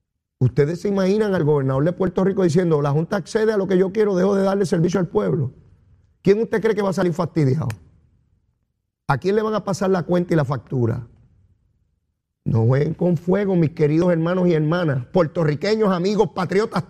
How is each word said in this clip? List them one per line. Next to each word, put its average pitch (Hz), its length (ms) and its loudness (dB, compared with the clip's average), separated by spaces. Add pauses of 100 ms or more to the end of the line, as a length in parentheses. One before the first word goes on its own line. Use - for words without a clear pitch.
(400)
¿Ustedes 147 420 0
se 208 60 -2
imaginan 196 460 0
al 165 100 0
gobernador 139 400 0
de 180 80 0
Puerto 185 300 -2
Rico 190 200 0
diciendo, 165 400 2
"La 147 80 0
Junta 165 260 -2
accede 220 360 0
a 214 40 -2
lo 196 100 0
que 185 120 2
yo 185 140 0
quiero, 208 220 2
dejo 190 200 2
de 196 80 2
darle 196 240 0
servicio 180 340 0
al 170 60 0
pueblo"? 175 460 -2 (680)
¿Quién 196 200 4
usted 226 200 -2
cree 220 140 2
que 208 80 -2
va 196 80 0
a - 20 0
salir 180 220 0
fastidiado? 156 540 0 (1400)
¿A 143 80 0
quién 190 200 -2
le 214 60 0
van 214 120 -2
a 208 100 -4
pasar 196 240 -2
la 185 140 0
cuenta 180 320 -2
y - 20 4
la 151 80 2
factura? 120 640 -4 (1400)
No 113 220 2
jueguen 143 260 2
con 175 240 0
fuego, 190 400 -2
mis 165 140 2
queridos 160 420 2
hermanos 175 360 0
y 175 40 2
hermanas, 156 540 0
puertorriqueños, 185 840 0
amigos, 190 440 0
patriotas, 190 560 -2